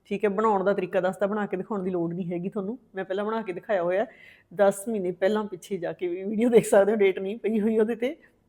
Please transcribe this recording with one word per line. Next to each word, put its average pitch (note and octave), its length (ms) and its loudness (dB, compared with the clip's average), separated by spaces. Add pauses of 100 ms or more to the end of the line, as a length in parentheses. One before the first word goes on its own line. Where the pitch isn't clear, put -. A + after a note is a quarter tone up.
ਠੀਕ G3+ 180 -4
ਹੈ। G#3+ 60 2
ਬਣਾਉਣ G3+ 340 2
ਦਾ G3 100 2
ਤਰੀਕਾ F#3 280 -2
ਦੱਸਤਾ, F#3 260 0
ਬਣਾ G3+ 180 -2
ਕੇ F#3+ 120 -4
ਦਿਖਾਉਣ F#3+ 260 -6
ਦੀ F#3 80 -4
ਲੋੜ E3+ 220 -2
ਨਹੀਂ F3 180 -6
ਹੈਗੀ F3 180 -4
ਤੁਹਾਨੂੰ, G#3 300 -6 (160)
ਮੈਂ F#3 100 -6
ਪਹਿਲਾਂ G3 200 -4
ਬਣਾ A3 160 -2
ਕੇ F#3 120 -6
ਦਿਖਾਇਆ F#3 300 -2
ਹੋਇਆ F#3 220 0 (480)
ਦਸ G3+ 340 2
ਮਹੀਨੇ G3 240 -2
ਪਹਿਲਾਂ, G#3 320 0
ਪਿੱਛੇ G3 340 -8
ਜਾ E3 160 -6
ਕੇ F3+ 140 -6
ਵੀ F3+ 160 -6
ਵੀਡੀਓ A3 260 0
ਦੇਖ A#3+ 160 6
ਸਕਦੇ G3+ 260 6
ਹੋ, A3+ 60 0
ਡੇਟ G3 220 4
ਨਹੀਂ G3 180 -6
ਪਈ A3 240 0
ਹੋਈ A3 180 2
ਉਹਦੇ A3 140 2
'ਤੇ। A#3+ 240 -4 (320)